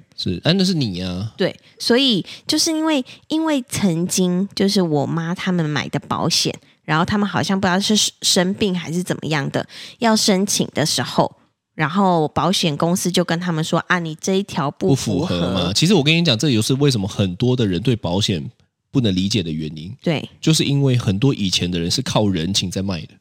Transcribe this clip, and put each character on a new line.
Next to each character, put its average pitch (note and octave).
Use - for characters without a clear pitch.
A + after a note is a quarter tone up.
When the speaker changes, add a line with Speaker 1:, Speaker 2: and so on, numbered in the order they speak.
Speaker 1:
是， F2
啊， -
那 F#3+
是 F#3+
你 G#2+
啊。 F#2
Speaker 2:
对， F3
所 A#3+
以 B3
就 -
是 D#4+
因 D#4
为， D#4
因 D#4+
为 D4
曾 E3+
经 F3+
就 G3
是 G3+
我 D3+
妈 E3
他 F#3
们 E3+
买 C#3+
的 -
保 -
险， -
然 D#3
后 F3
他 G#3
们 G#3
好 F#3
像 F#3+
不 G3
知 F3+
道 F3+
是 G#3+
生 F#3
病 F#3+
还 D#3+
是 F3
怎 F3
么 -
样 D3
的， -
要 A3+
申 G3+
请 -
的 C#3+
时 -
候， -
然 D#3
后 F3
保 D#3
险 E3
公 E3+
司 F#3
就 F3
跟 E3
他 F3+
们 D#3+
说 E3
：“啊， F3+
你 D#3+
这 F#3+
一 F#3+
条 C#3+
不 F#3
符 B2
合。” F#3
Speaker 1:
不 -
符 F2
合 F2+
嘛。 F2+
其 D#3
实 G#3+
我 D#3
跟 D3+
你 E3+
讲， C3
这 D#3
也 A2
是 C3+
为 C#3
什 A#2+
么 F#2+
很 F#2+
多 B2
的 A#2+
人 F2+
对 B2
保 F2
险 F#2
不 C#3
能 G#2
理 F#2
解 G2+
的 E2
原 D#2
因。 F2+
Speaker 2:
对。 D#3+
Speaker 1:
就 D#3+
是 -
因 C#3
为 C3
很 G#2
多 C3+
以 F#2+
前 F2
的 F2+
人 E2+
是 -
靠 G#2+
人 F2+
情 F#2+
在 F#2+
卖 F#2+
的。 -